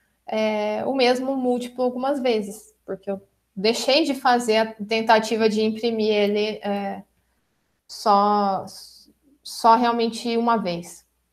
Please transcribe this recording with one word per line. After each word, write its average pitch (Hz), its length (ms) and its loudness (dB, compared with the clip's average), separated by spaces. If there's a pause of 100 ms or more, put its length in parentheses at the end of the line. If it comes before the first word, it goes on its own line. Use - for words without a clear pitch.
(260)
é, 214 600 -2
o 262 80 -2
mesmo 254 420 0
múltiplo 247 480 -2
algumas 254 360 -2
vezes. 214 540 -4 (100)
Porque 190 260 -10
eu 196 100 -6 (340)
deixei 233 500 2
de 285 100 0
fazer 240 420 2
a 220 180 0
tentativa 220 760 2
de 214 140 2
imprimir 220 500 0
ele, 208 500 0
é, 202 400 -6 (840)
só, 202 760 2 (800)
só - 340 4
realmente 233 600 0
uma 233 200 2
vez. 175 480 -6 (280)